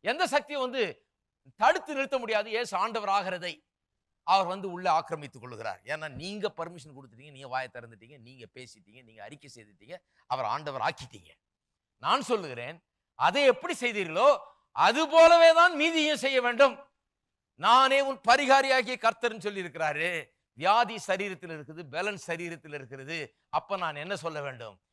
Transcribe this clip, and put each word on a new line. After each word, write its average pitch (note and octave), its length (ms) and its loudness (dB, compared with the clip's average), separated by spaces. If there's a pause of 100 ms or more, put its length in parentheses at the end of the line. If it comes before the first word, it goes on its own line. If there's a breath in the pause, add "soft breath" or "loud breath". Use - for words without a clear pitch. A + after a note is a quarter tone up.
எந்த D4 260 -2
சக்தியும் C#4+ 360 -2
வந்து B3 440 -4 (500)
தடுத்து D4+ 380 0
நிறுத்த C4+ 240 -4
முடியாது A3 300 -4
இயேசு A3 280 -6
ஆண்டவர் G#3 320 -4
ஆகிறதை. F3+ 600 -4 (540)
அவர் F#3 240 2
வந்து F#3+ 240 -8
உள்ள F3 220 -2
ஆக்கிரமித்துக் D3+ 500 -4
கொள்ளுகிறார். A2 420 -10
ஏன்னா, D#3 240 -8
நீங்க F#3+ 480 -10
பர்மிஷன் E3 400 -14
கொடுத்துட்டீங்க, C3 340 -20
நீங்க C3+ 180 -20
வாயை B2+ 240 -6
திறந்துட்டீங்க, A#2 460 -20
நீங்க B2 260 -20 (100)
பேசிட்டீங்க, A#2 500 -20
நீங்க A2 180 -20
அறிக்கை C#3 320 -20
செய்துட்டீங்க, G#2+ 420 -20 (300)
அவர் B2+ 180 -6
ஆண்டவர் C3+ 360 -6
ஆக்கிட்டீங்க. A#2 500 -8 (680)
நான் G#3 260 -2
சொல்லுகிறேன், D#3 640 -8 (300)
அதை F3+ 300 2
எப்படி D4 360 2
செய்தீர்களோ G#3+ 580 2 (340)
அது A#3 360 2
போலவே E4 460 10
தான் E4+ 200 6
மீதியும் D4+ 420 0
செய்ய B3+ 260 0
வேண்டும். A#3+ 460 2 (680)
"நானே C4 460 4
உன் C4+ 280 -4
பரிகாரியாகிய C4 680 4
கர்த்தர்ன்னு" A3+ 420 -2
சொல்லி G3 220 -8
இருக்கிறாரு. D#3+ 680 -4 (240)
வியாதி G#3 540 0
சரீரத்தில் F#3 560 -6
இருக்குது, D#3 280 -18
பலன் F#3 360 -6
சரீரத்தில் E3 480 -10
இருக்கிறது. C3+ 600 -12 (140)
அப்ப D#3+ 280 -6
நான் E3 180 -6
என்ன F3 220 -8
சொல்ல D#3 240 -8
வேண்டும்? A#2+ 400 -14 (120)